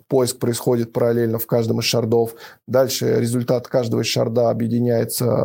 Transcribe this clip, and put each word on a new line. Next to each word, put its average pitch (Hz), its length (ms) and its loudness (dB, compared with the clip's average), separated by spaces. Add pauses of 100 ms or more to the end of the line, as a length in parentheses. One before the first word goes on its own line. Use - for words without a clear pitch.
поиск 127 320 0
происходит 117 540 -2
параллельно 117 440 0
в - 80 -6
каждом 117 360 0
из 113 40 -6
шардов. 117 480 0 (340)
Дальше 123 520 0
результат 120 480 0
каждого 117 340 0
из 117 60 -2
шарда 120 420 0
объединяется 117 760 0 (200)